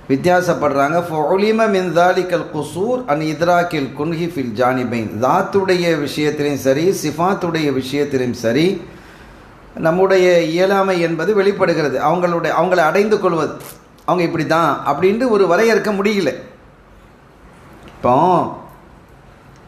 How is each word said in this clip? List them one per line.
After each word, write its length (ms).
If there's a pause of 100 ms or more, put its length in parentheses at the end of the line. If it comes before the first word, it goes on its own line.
வித்தியாசப்படுறாங்க. 920
فَعُلِمَ 680
مِنْ 160 (100)
ذَلِكَ 380
الْقُصُورِ 640 (120)
عَنْ 140
إِدْرَاكِ 520
الْكُنْهِ 540
فِي 120
الْجَانِبَيْنِ. 680 (140)
தாத்துடைய 640 (140)
விஷயத்திலையும் 680
சரி, 180 (180)
சிஃபாத்துடைய 680
விஷயத்திலையும் 760
சரி, 200 (1080)
நம்முடைய 520 (160)
இயலாமை 580
என்பது 340
வெளிப்படுகிறது. 640
அவங்களுடைய, 540
அவங்களை 380
அடைந்து 300
கொள்வது, 340 (500)
அவங்க 200
இப்படி 220
தான் 240 (160)
அப்படின்ட்டு 420
ஒரு 180
வரையறுக்க 440
முடியல. 400 (1600)
இப்போ 260 (1600)